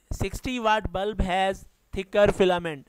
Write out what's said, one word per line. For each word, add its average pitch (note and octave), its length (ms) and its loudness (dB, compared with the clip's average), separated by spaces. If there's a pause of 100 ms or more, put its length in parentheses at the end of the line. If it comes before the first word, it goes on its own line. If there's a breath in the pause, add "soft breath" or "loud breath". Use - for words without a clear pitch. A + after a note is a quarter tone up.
(140)
sixty B3 460 -6
watt G#3+ 320 0
bulb G3 280 -4
has F#3+ 460 -2 (300)
thicker G3+ 360 4
filament। F3 560 0